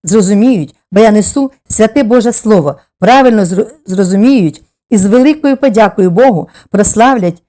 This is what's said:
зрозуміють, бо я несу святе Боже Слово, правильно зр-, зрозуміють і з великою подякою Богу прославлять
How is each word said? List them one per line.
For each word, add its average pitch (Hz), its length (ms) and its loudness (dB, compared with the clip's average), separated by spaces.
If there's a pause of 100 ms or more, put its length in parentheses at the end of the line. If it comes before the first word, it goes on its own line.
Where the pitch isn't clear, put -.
зрозуміють, 202 680 0 (180)
бо 196 80 0
я 220 100 4
несу 262 400 -2 (180)
святе 220 340 0
Боже 233 300 0
Слово, 175 440 0 (240)
правильно 226 440 2
зр-, 180 260 -4 (160)
зрозуміють 190 760 0 (280)
і - 80 2
з 190 80 0
великою 269 500 0
подякою 208 540 0
Богу 202 380 0 (220)
прославлять 208 800 -2